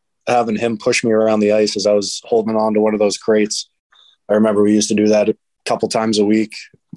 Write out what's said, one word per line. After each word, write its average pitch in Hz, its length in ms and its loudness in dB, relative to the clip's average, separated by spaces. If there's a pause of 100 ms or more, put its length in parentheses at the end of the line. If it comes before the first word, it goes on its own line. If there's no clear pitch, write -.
(260)
having 117 300 0
him 117 200 -4
push 120 260 -2
me 113 100 0
around 110 280 2
the 104 120 2
ice 107 240 0
as 98 100 -2
I 104 80 2
was 101 300 -2
holding 110 320 0
on 110 180 0
to 107 80 2
one 107 100 0
of 104 80 0
those 101 160 0
crates. 107 540 -2 (580)
I 104 60 0
remember 107 280 2
we 104 120 4
used 104 160 0
to 110 40 -2
do 107 120 2
that 107 240 2
a - 60 0 (280)
couple 113 240 -4
times 110 300 -2
a 107 80 2
week, 110 260 0 (440)